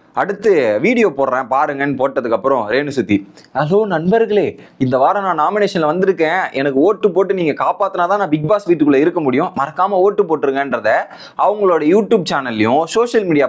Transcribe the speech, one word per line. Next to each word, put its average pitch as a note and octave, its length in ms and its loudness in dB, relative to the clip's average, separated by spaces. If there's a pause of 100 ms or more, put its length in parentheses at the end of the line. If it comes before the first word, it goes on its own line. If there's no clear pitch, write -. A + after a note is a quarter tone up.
(140)
அடுத்து D#3 680 0
வீடியோ A3+ 300 2
போடுறேன் C3 400 -2
பாருங்கன்னு C#3+ 500 -2
போட்டதுக்கப்புறம் B2+ 680 0
ரேணுசுதி, A#2+ 480 -2 (380)
"ஹலோ E3 320 0
நண்பர்களே, F#3+ 720 0 (200)
இந்த B2+ 200 0
வாரம் F3+ 240 2
நான் F3+ 160 -2
நாமினேஷன்ல F#3 540 0
வந்திருக்கேன், F3 600 0
எனக்கு C3+ 260 -2
ஓட்டு G3+ 320 2
போட்டு F#3+ 240 0
நீங்க E3 300 -2
காப்பாத்தினா F3+ 420 -2
தான் G3 120 0
நான் G3 100 -2
பிக் D3+ 180 -2
பாஸ் G3+ 240 0
வீட்டுக்குள்ள D3 240 2
இருக்க E3+ 260 2
முடியும், C#3 300 -2 (100)
மறக்காம F3+ 280 -2
ஓட்டு G3+ 360 2
போட்டுருங்கன்றத" C3+ 640 -2 (480)
அவங்களோட F#3 420 2 (140)
YouTube G3+ 360 2
சேனல்லையும் C3 540 0
சோஷியல் A3+ 420 0
மீடியா C#3+ 220 2